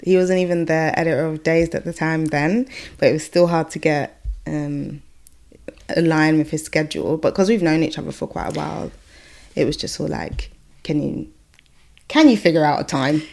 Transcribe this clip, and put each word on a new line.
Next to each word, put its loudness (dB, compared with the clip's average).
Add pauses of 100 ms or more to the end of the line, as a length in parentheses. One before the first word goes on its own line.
he 4
wasn't 2
even 0
the 2
editor 0
of -6
Dazed 2
at -6
the -8
time -2
then, 0 (320)
but 4
it 4
was -2
still 4
hard 0
to -8
get, -2 (280)
um, -6 (880)
align 4
with 0
his -4
schedule, -2
but 0
'cause 2
we've 2
known 2
each -4
other -8
for -8
quite -8
a -6
while, -8 (640)
it 0
was -2
just -8
all -4
like, -8 (320)
"Can -2
you, -6 (840)
can 6
you 6
figure 4
out 2
a -4
time?" 0 (100)